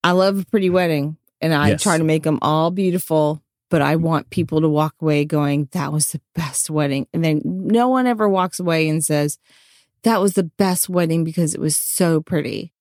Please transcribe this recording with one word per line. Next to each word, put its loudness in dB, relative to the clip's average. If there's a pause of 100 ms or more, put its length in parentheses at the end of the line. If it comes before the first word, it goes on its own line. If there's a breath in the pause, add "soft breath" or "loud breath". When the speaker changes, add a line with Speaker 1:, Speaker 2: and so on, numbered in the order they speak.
Speaker 1:
I 2
love 2
a -8
pretty 0
wedding, 0 (240)
and 0
I 4
Speaker 2:
Yes. -2
Speaker 1:
try 2
to 2
make 0
'em 0
all 2
beautiful, 0 (260)
but 2
I 2
want -2
people -2
to 2
walk 0
away 0
going, -2
"That -4
was -2
the -10 (120)
best -6
wedding." -2
And -2
then 2
no 0
one 2
ever 0
walks 0
away 0
and 0
says, 0 (640 soft breath)
"That 2
was 2
the 0
best -2
wedding 0
because -2
it -6
was 0
so 0
pretty." -6